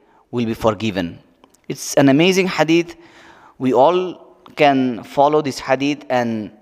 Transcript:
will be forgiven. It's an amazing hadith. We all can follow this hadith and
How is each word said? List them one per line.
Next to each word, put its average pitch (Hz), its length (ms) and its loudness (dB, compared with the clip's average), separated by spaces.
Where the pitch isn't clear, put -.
will 120 120 -2
be 113 100 -4
forgiven. 98 680 -4
It's - 280 -10
an 139 160 6
amazing 180 360 2
hadith. 165 480 0
We 131 160 -2
all 170 640 0
can 131 480 0
follow 147 380 0
this 139 180 -8
hadith 139 520 -4
and 113 520 -4